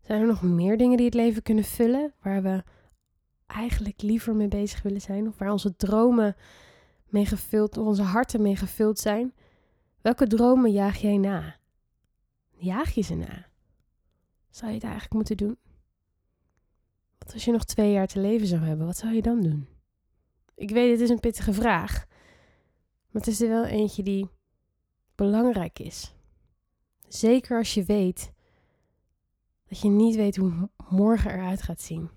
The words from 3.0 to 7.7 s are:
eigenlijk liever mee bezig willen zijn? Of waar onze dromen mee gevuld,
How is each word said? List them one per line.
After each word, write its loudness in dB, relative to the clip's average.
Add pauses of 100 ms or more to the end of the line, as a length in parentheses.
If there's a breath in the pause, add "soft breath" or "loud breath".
eigenlijk -6
liever 0
mee 0
bezig -4
willen -4
zijn? -6
Of -10
waar -4
onze -2
dromen 4 (800 soft breath)
mee 4
gevuld, -2